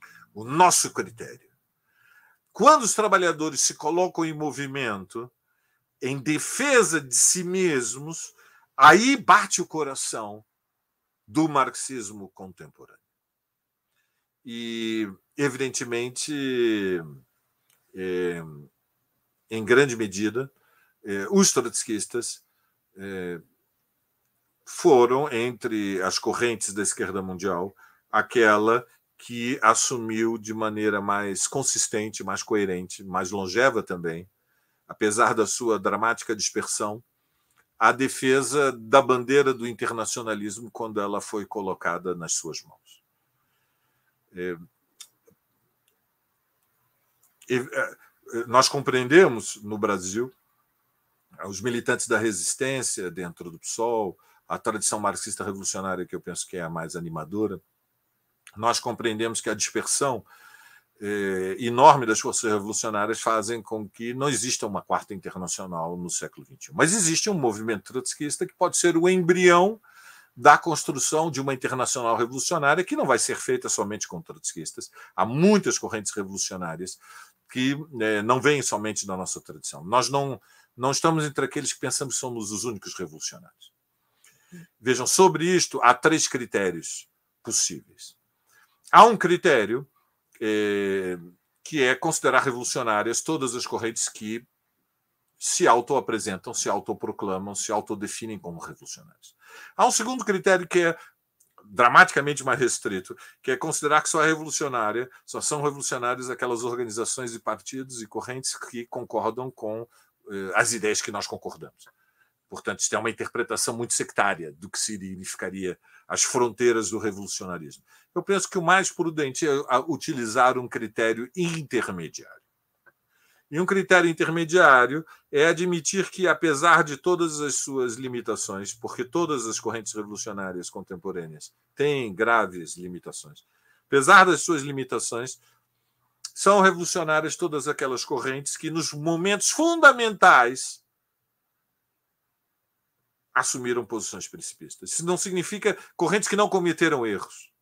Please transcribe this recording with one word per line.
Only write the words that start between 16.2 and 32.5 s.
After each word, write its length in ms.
é, 480
em 140
grande 320
medida, 540
é, 280
os 200
trotskistas, 920
é, 440
foram, 680
entre 720
as 160
correntes 540
da 100
esquerda 400
mundial, 520
aquela 760
que 460
assumiu 720
de 160
maneira 480
mais 460
consistente, 800
mais 180
coerente, 600